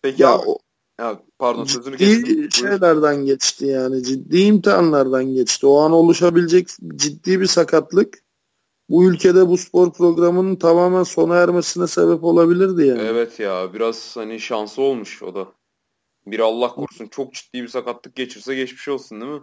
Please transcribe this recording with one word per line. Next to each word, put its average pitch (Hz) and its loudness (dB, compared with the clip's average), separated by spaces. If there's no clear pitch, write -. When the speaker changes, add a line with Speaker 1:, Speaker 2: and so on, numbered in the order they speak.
Speaker 1:
Peki 135 -2
Speaker 2:
Ya 123 6
Speaker 1:
abi. - -2
Speaker 2:
o - -4
Speaker 1:
Ya 113 -8
pardon, 120 -4
sözünü 131 -10
Speaker 2:
ciddi 202 4
Speaker 1:
kestim. 247 0
Buyur. 151 -6
Speaker 2:
şeylerden 160 0
geçti 135 -4
yani. 131 -2
Ciddi 135 -2
imtihanlardan 170 2
geçti. 131 -2
O 143 6
an 156 4
oluşabilecek 170 4
ciddi 151 -2
bir 190 0
sakatlık - 0
bu 175 4
ülkede 185 4
bu 180 2
spor 180 0
programının 175 0
tamamen 180 2
sona 165 0
ermesine 175 0
sebep 170 0
olabilirdi 170 2
yani. 123 0
Speaker 1:
Evet 113 -4
ya, 95 -6
biraz 113 -8
hani 110 -12
şansı 110 -8
olmuş 127 -6
o 92 -14
da. 95 -12
Biri 107 -4
Allah 117 -2
korusun 143 -14
çok 131 -12
ciddi - -14
bir 117 -12
sakatlık 120 -12
geçirse 123 -12
geçmiş 131 -10
olsun, 127 -12
değil 131 -14
mi? 147 -14